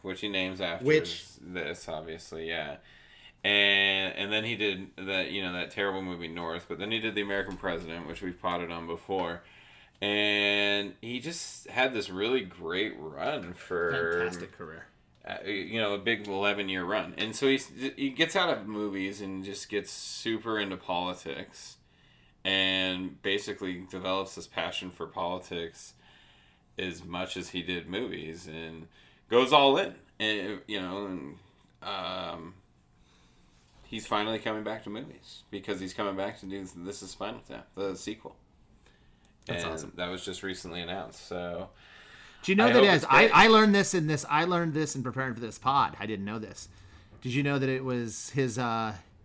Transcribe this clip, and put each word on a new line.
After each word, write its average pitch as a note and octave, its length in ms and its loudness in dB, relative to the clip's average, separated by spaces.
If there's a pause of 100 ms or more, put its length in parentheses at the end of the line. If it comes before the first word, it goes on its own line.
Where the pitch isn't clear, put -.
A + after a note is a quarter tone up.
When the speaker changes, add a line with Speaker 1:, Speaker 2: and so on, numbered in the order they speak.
Speaker 1:
which F#2 180 -6
he G#2+ 80 -2
names F#2 320 -2
after F2 240 -2
Speaker 2:
Which D3+ 400 4 (160)
Speaker 1:
this, E2+ 480 -6
obviously, D#2+ 600 -8
yeah. D2+ 280 -4 (680)
And, G2 720 6
and G2+ 160 -2
then A2 120 2
he A#2 120 -2
did F#2+ 400 0
that, F#2 340 -2
you G2 120 -4
know, F2+ 100 -4
that F2+ 180 -4
terrible G2 320 0
movie F2 260 -6
North, E2+ 400 -6
but E2 100 -6
then G2+ 120 -4
he A2+ 80 0
did G#2+ 160 -2
The G#2 80 0
American G2+ 340 -2
President, E2+ 520 -4
which E2+ 140 -10
we've F2+ 180 -6
potted F2 320 -2
on E2+ 140 -8
before. E2+ 560 -2 (580)
And G2+ 1000 2
he B2 200 -8
just - 480 -8
had C3 240 2
this G#2 180 -2
really A2 320 2
great F2+ 560 -4
run F2 540 -4
for E2+ 680 0
Speaker 2:
Fantastic F2 360 -4
career. E2 300 -14 (420)
Speaker 1:
uh, F#2+ 160 -8
you G2+ 360 -2
know, G#2 140 2
a G2+ 40 0
big G#2 280 0
eleven-year G2 580 0
run. F#2 340 -2
And G#2+ 160 -2
so C#3 120 2
he's, C3+ 240 2 (260)
he C3+ 140 -2
gets D#3 260 0
out F3+ 120 4
of A2+ 180 -2
movies G2 540 -4
and F#2+ 240 -6
just G2 240 -6
gets G#2 220 -2
super A2+ 680 -4
into G2 180 -2
politics F2+ 1000 -6 (680)
and F#2 800 2
basically G2 680 -2
develops F#2+ 460 -2
this F2 100 -10
passion F2+ 440 -6
for E2 160 -10
politics F2 880 -6 (840)
as F2 260 -6
much F2 320 -6
as F2 140 -8
he F2+ 120 -6
did E2+ 260 -6
movies E2+ 580 -6
and D#2+ 400 -12 (420)
goes B2+ 240 6
all C#3 240 8
in. - 180 0 (260)
And, G#2 480 -2
you G#2 120 -4
know, F#2+ 260 -6
and, E2 300 -10 (460)
um, F#2 720 -8 (1300)
he's A2 240 -10
finally G#2+ 320 0
coming G#2+ 240 -4
back G#2+ 220 -6
to G#2 60 -10
movies - 600 -12
because G2 300 -6
he's F#2 120 -6
coming G2 240 -2
back G2 240 -4
to G2 60 -14
do G2 180 -8 (120)
This F#2 260 -10
Is F#2+ 80 -12
Spinal A2+ 360 -10
Tap, - 280 -14
the F#2+ 220 -4
sequel. - 400 -10 (1080)
Speaker 2:
That's E2+ 180 -4
Speaker 1:
And E2 80 -4
Speaker 2:
awesome. D#2 240 -10
Speaker 1:
that F2+ 120 -4
was F#2 160 -8
just F#2 180 -8
recently F2+ 400 -6
announced, F2 440 -8
so F2 440 -6 (720)
Speaker 2:
Do F#3 100 2
you G3 40 4
know A3 100 8
Speaker 1:
I A#3+ 60 8
Speaker 2:
that B3 80 10
Speaker 1:
hope G3+ 60 12
Speaker 2:
as F3 160 8
Speaker 1:
it's C3+ 100 2
Speaker 2:
I, C#3 160 10
Speaker 1:
great. - 80 0
Speaker 2:
I G3+ 120 12
learned G#3+ 260 10
this G3 200 4
in E3 120 4
this, D3+ 220 0
I D3+ 160 4
learned E3+ 300 2
this D3+ 200 0
in C3+ 80 -2
preparing B2+ 300 -2
for A2 80 -8
this A2+ 180 -8
pod. C3+ 400 4
I G2+ 80 -6
didn't G2+ 200 -2
know G#2+ 120 -4
this. - 300 -12 (540)
Did B2+ 100 -4
you C#3 100 2
know C#3+ 160 2
that C3 100 2
it C3 140 0
was B2 480 -4
his, B2+ 280 0
uh, A2+ 340 0 (320)